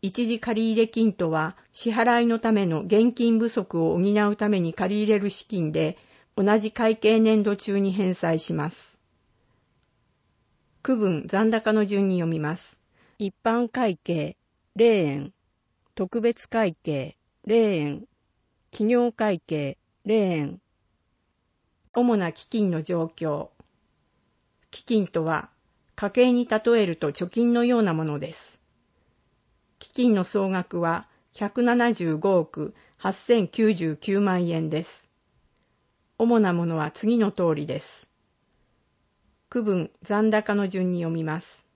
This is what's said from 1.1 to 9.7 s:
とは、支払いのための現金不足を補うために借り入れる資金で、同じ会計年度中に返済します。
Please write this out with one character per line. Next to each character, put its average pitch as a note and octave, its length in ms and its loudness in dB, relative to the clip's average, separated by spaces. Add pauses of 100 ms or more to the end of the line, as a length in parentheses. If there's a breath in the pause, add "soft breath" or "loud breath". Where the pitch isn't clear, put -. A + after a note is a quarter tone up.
と F3 160 -2
は、 D#3+ 260 -2 (160 soft breath)
支 - 200 -4
払 A#3 320 2
い - 20 2
の A3+ 140 0
た A3+ 120 0
め G3+ 140 2
の D#3+ 160 -2
現 A3 300 4
金 A#3 260 2
不 A3+ 100 2
足 F3+ 380 -2
を E3 100 0
補 G#3 320 2
う G#3 80 0
た G#3 140 -2
め G3+ 100 2
に E3 140 -2
借 F#3 220 -2
り G#3+ 80 0
入 G#3+ 100 2
れ G#3 60 2
る G3+ 100 -4
資 - 180 -14
金 E3 240 -2
で、 D#3+ 280 -2 (360 soft breath)
同 G#3 220 4
じ G#3+ 140 -2
会 A3+ 260 0
計 A3 220 4
年 A3 240 4
度 G#3 120 0
中 G3+ 220 -4
に G3 140 0
返 F#3 240 0
済 E3 240 0
し E3 160 -6
ま D#3 160 -4
す。 - 280 -20 (1800)